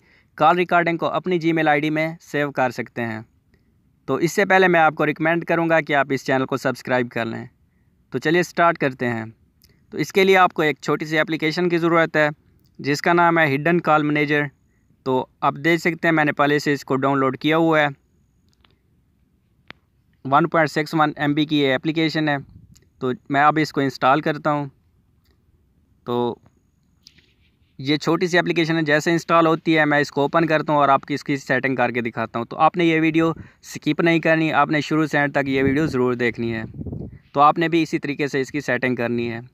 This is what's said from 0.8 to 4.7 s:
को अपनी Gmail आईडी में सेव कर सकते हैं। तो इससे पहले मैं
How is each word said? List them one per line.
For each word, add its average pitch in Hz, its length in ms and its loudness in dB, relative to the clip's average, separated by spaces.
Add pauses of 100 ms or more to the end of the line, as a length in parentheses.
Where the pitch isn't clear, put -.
को 156 100 -4
अपनी 180 320 -2
Gmail 160 280 0
आईडी 147 220 2
में 160 320 -4
सेव 147 280 -4
कर 127 200 -2
सकते 120 320 -10
हैं। 113 220 -8 (840)
तो 135 120 0
इससे 170 240 0
पहले 190 240 4
मैं 170 120 4